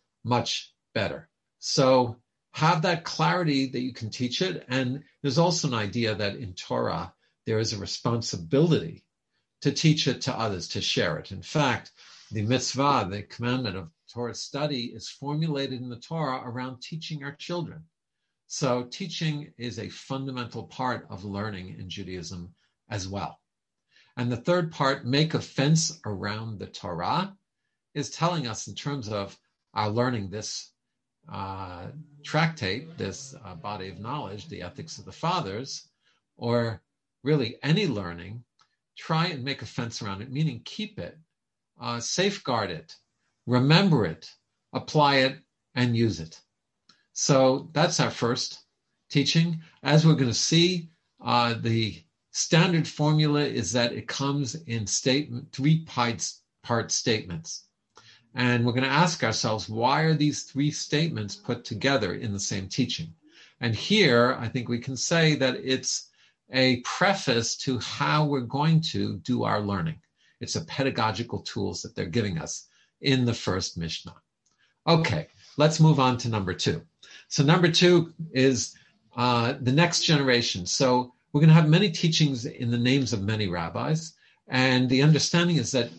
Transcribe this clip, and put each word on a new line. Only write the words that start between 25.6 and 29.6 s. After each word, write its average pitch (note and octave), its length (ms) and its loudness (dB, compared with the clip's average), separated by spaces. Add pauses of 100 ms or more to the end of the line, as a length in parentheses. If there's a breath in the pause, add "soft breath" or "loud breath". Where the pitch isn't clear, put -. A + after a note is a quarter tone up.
around G#2 540 -6
the G2 80 -10
Torah, G2 680 -4 (600)
is D3 160 -6
telling D#3+ 360 0
us A2 220 -8
in G#2 60 -12
terms C#3 340 -6
of G2+ 300 -6 (340)